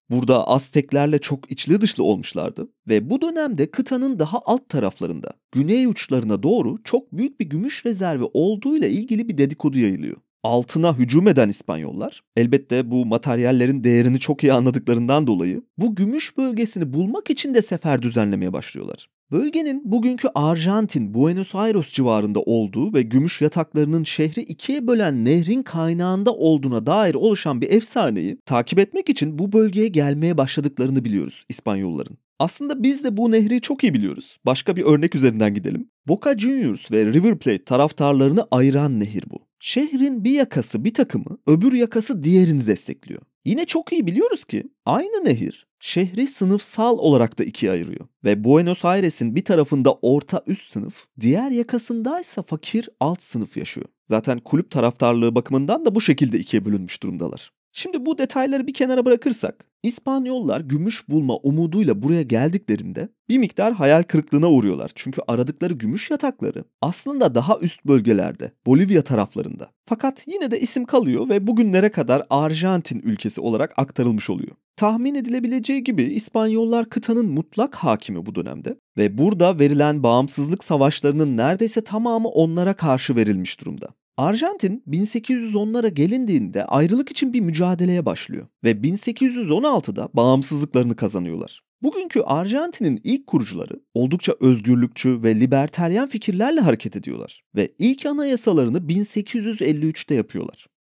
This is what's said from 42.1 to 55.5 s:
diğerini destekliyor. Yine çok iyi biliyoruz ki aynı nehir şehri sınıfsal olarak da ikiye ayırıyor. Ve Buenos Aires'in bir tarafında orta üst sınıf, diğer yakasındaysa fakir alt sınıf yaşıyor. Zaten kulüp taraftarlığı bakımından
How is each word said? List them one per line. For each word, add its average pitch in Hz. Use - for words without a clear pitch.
diğerini 160
destekliyor. -
Yine 311
çok 330
iyi 285
biliyoruz 349
ki -
aynı 359
nehir -
şehri 190
sınıfsal 214
olarak 131
da 110
ikiye -
ayırıyor. -
Ve 104
Buenos 170
Aires'in 170
bir 180
tarafında 143
orta 143
üst -
sınıf, -
diğer 180
yakasındaysa 240
fakir -
alt 170
sınıf -
yaşıyor. -
Zaten 110
kulüp -
taraftarlığı 120
bakımından 139